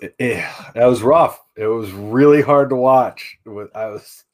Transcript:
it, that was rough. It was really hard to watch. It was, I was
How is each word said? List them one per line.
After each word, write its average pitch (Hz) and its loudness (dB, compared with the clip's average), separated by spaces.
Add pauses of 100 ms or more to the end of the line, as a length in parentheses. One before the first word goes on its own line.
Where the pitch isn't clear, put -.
it, 101 -8 (300)
that 117 2
was 120 2
rough. 147 2 (160)
It 110 -8
was 110 -6
really 127 4
hard 139 2
to 131 -2
watch. 127 0
It 113 -20
was, 104 -14
I 110 -10
was - -18